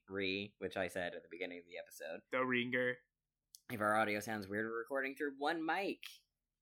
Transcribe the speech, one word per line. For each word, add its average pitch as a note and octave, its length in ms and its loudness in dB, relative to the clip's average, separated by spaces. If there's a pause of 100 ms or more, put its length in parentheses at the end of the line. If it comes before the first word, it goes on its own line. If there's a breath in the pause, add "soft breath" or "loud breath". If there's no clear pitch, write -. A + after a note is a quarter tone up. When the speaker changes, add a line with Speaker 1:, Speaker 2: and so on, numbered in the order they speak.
Speaker 1:
Ree, G2 480 0
which F#2 180 -4
I F#2+ 120 2
said F2 280 -2
at E2 60 -10
the E2 80 -20
beginning F2 300 -6
of F2 60 -16
the F2 120 -12
episode. E2+ 440 -10 (100)
Speaker 2:
The C3 120 2
ringer. B2 540 2 (760)
Speaker 1:
If A2+ 80 -4
our G#2+ 160 6
audio G#2 260 4
sounds G#2+ 260 -4
weird, G#2 180 0
we're A2+ 140 -4
recording C3+ 340 -2
through C#3+ 240 -2
one D#3+ 260 0
mic. E3 360 0 (640)